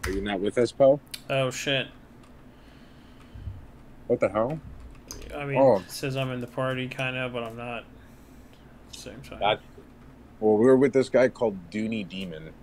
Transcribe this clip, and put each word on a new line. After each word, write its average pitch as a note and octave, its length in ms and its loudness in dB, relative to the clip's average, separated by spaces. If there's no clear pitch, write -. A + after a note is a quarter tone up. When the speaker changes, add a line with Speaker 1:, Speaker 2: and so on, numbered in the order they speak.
Speaker 1:
Are F#2 60 -6
you G2 100 -4
not G2+ 180 -4
with G2+ 180 -2
us, A#2+ 140 2
Poe? C#3 280 6
Speaker 2:
Oh, C3+ 200 0
shit. C3 380 -2
Speaker 1:
What A#2+ 140 0
the G#2+ 100 2
hell? B2 300 0
Speaker 2:
I C#3+ 100 -8
mean, C#3 120 -2
Speaker 1:
Oh. C3 200 8
Speaker 2:
it - 120 -8
says C3+ 260 -6
I'm C3 160 -4
in B2 100 -6
the A#2+ 60 -10
party, C3 400 -4
kinda, B2+ 440 -6
but A#2+ 120 -6
I'm A2+ 140 -12
not. A#2+ 280 -10
Same - 300 -16
time. - 180 -16
Speaker 1:
That, G#2+ 220 2
well, G#2+ 180 4
we A2+ 80 6
were C3 120 10
with C3+ 160 4
this C3 160 2
guy B2+ 200 6
called F#2+ 420 -4
Dooney G#2+ 360 -4
Demon. E2 440 -10